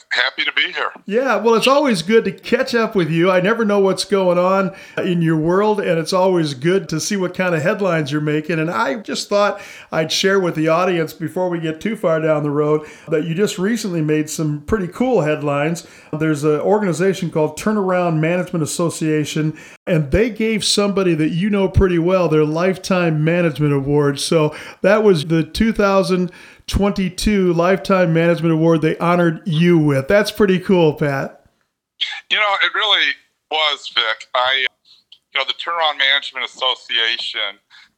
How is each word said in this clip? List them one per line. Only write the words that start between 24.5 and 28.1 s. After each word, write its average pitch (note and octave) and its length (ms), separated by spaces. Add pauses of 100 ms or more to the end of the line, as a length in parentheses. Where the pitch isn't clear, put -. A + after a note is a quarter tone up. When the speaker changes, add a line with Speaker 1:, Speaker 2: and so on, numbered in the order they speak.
Speaker 2:
that G#3+ 200
was F3 240
the D#3+ 160
two G#3+ 300
thousand F#3 580 (360)
twenty-two G3 840
Lifetime F3+ 640